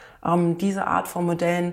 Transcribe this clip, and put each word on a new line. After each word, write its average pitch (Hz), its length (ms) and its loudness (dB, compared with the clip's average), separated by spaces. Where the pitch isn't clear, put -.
ähm, 170 340 2
diese 196 280 -2
Art 180 220 0
von 180 180 -4
Modellen 175 460 0